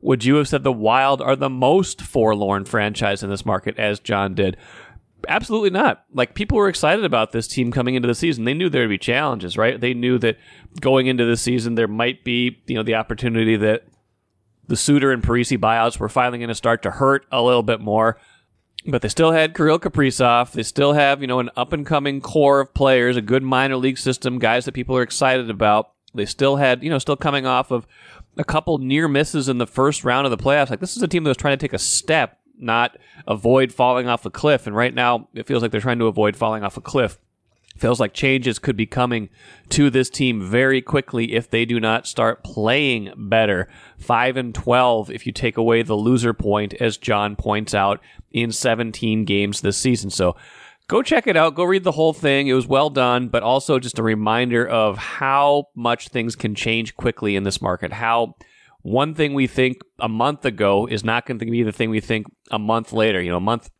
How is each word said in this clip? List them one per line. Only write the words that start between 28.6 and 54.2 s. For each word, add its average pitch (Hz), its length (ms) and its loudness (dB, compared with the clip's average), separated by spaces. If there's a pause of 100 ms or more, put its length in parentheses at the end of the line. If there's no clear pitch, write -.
near 139 320 0
misses 139 400 0
in 131 80 0
the 120 100 -2
first 139 380 -2
round 131 220 0
of 131 40 0
the 110 140 -4
playoffs. 139 240 2
Like, 120 120 -6
this 180 180 -10
is 240 40 -2
a 160 60 -2
team 165 160 -2
that 147 60 2
was 127 80 0
trying 143 180 0
to 143 80 -6
take 143 80 -4
a - 60 -4
step - 640 -2 (180)
not 120 380 0 (300)
avoid 117 460 2
falling 123 360 2
off 120 180 -2
a 92 40 -8
cliff. 147 360 0
And 104 100 -6
right 123 180 0
now, 123 400 0
it 113 120 -12
feels 123 160 -2
like 117 80 -2
they're 107 100 -2
trying 120 180 -2
to 117 80 2
avoid 107 300 0
falling 110 280 -2
off 98 120 -6
a - 40 -12
cliff. - 380 -2 (580)
Feels 117 220 0
like 107 160 -2
changes 131 460 0
could 127 160 -2
be 110 100 -2
coming 120 440 -2 (400)
to 143 200 4
this 127 180 0
team 123 320 -2
very 127 400 2
quickly - 540 -2
if 117 160 -2
they 117 140 0
do 117 160 -2
not 113 260 0
start - 380 -2
playing 117 720 -2
better. 104 520 0 (300)
Five 123 380 0
and 120 180 -6
twelve 120 560 2
if 110 160 -10
you 113 60 -6
take 117 240 -2
away 117 260 4
the 110 140 -2
loser 117 360 2
point, 104 420 -2
as 113 220 -2
John 104 380 -2
points 104 400 -4
out, 101 260 2 (300)
in 117 220 -2
seventeen 113 720 -2
games 101 360 -2
this 98 160 -2
season. 117 340 -2
So 90 260 0 (500)
go - 160 0
check 285 240 0
it 185 100 2
out. 160 200 2
Go 175 80 0
read 190 180 2
the 180 80 0
whole 156 220 2
thing. 139 340 2
It 131 60 2
was 127 160 2
well 139 220 2
done, 123 360 0
but 117 160 0
also 131 380 2
just 123 180 -10
a 113 60 -2
reminder 113 600 2